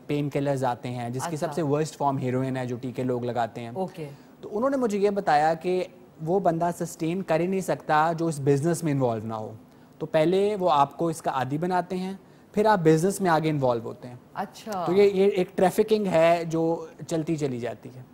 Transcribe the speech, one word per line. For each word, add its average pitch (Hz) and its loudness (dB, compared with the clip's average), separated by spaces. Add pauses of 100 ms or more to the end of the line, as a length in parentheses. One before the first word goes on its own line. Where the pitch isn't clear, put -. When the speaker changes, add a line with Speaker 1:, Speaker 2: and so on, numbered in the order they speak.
Speaker 1:
पेन 147 -2
किलर्स 139 -2
आते 123 -4
हैं, 123 -6
जिसकी 147 -6
Speaker 2:
अच्छा। 156 -4
Speaker 1:
सबसे 165 -4
worst 151 -2
form 143 0
हेरोइन 127 -2
है 127 -4
जो 123 -6
टीके 127 -6
लोग 123 -2
लगाते 120 -4
हैं। 117 -12
Speaker 2:
ओके। 170 -6 (360)
Speaker 1:
तो - -14
उन्होंने 269 -2
मुझे 220 0
ये 202 2
बताया 160 2
कि 180 -4 (280)
वो 175 0
बंदा 170 2
sustain 170 -4
कर 160 0
ही 175 0
नहीं 190 -2
सकता 156 0
जो 165 -2
इस 147 -4
business 143 2
में 151 0
involve 117 0
ना 113 -6
हो। 110 -8 (440)
तो 160 -6
पहले 190 2
वो 180 -2
आपको 151 2
इसका 160 -4
आदी 135 -2
बनाते 180 -2
हैं, 185 -8 (340)
फिर 208 2
आप 214 6
business 160 4
में 185 2
आगे 156 2
involve 131 2
होते 120 -12
हैं। 123 -16 (160)
Speaker 2:
अच्छा। 196 -8
Speaker 1:
तो 170 0
ये, 202 6
ये 196 4
एक 190 0
trafficking 214 2
है 170 4
जो 165 -2 (180)
चलती 165 -2
चली 131 -4
जाती 117 -8
है। 127 -18